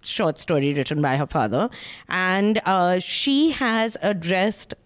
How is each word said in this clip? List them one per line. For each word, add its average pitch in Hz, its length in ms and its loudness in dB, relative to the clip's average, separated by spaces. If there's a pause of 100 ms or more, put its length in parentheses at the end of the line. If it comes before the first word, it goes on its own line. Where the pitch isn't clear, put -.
short 165 360 -2
story 143 340 0
written 147 300 0
by 135 160 2
her 143 80 0
father. 127 420 0 (400)
And, 196 560 0
uh, 180 340 2
she 277 540 2
has 226 500 0
addressed 190 720 0 (140)